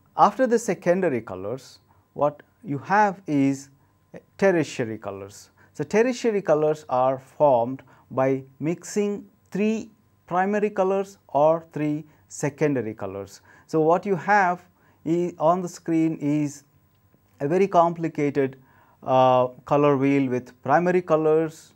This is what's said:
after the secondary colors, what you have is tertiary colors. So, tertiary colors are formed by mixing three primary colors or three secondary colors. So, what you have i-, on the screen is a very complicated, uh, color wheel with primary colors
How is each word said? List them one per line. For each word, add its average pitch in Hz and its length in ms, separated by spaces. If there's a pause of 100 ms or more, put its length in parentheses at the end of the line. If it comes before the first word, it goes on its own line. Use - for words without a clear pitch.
(160)
after 208 320
the 226 120
secondary 175 640
colors, 101 580 (340)
what 147 280 (220)
you 139 160
have 196 480
is 139 420 (680)
tertiary 139 600
colors. 98 520 (240)
So, 151 100
tertiary 226 580
colors 151 480
are 131 300
formed 131 640 (280)
by 131 320 (160)
mixing 196 680 (260)
three 214 380 (360)
primary 202 440
colors 196 480 (120)
or 160 420
three 151 320 (240)
secondary 139 680
colors. 98 480 (260)
So, 160 140
what 160 240
you 202 100
have 180 460 (440)
i-, 175 340
on 175 220
the 175 80
screen 160 500
is 147 440 (760)
a 143 80
very 190 200
complicated, 160 920 (460)
uh, 127 440 (180)
color 147 300
wheel 139 340
with 123 340
primary 175 380
colors 156 760